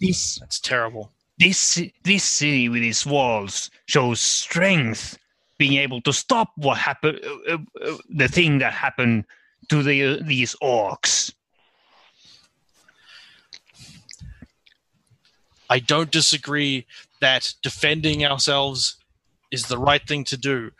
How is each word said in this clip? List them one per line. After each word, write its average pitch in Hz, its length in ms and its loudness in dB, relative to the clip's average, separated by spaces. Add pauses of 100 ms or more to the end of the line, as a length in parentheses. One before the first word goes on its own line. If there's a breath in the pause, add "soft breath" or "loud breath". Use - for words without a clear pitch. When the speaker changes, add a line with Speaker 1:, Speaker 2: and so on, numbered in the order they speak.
Speaker 1:
This - 400 -2
Speaker 2:
That's - 180 -8
terrible. 117 540 -4 (260)
Speaker 1:
This - 360 4
ci-, 175 180 -4 (100)
this 190 220 2
city 139 440 0
with 117 140 -2
its 113 240 -2
walls 120 640 -2 (160 soft breath)
shows 123 340 2
strength, 165 960 0 (400)
being 139 160 2
able 135 280 -2
to 143 100 0
stop 226 440 0
what 139 220 0
happened, 147 420 -2 (280)
uh, 165 40 -2
uh, 165 60 -2 (340)
uh, 151 40 -10 (120)
the 143 200 2
thing 160 300 4
that 123 140 0
happened 120 520 0 (440 soft breath)
to 147 140 4
the, 139 200 2
uh, 139 200 2
these 131 400 -2
orcs. 117 720 0 (4000 loud breath)
Speaker 2:
I 127 120 4
don't 151 300 0
disagree 143 760 0 (340 loud breath)
that 131 420 2
defending 151 600 0
ourselves 139 720 0 (540)
is 123 160 -4
the 123 120 -4
right 143 280 2
thing 143 180 -4
to - 120 -4
do, 127 440 -4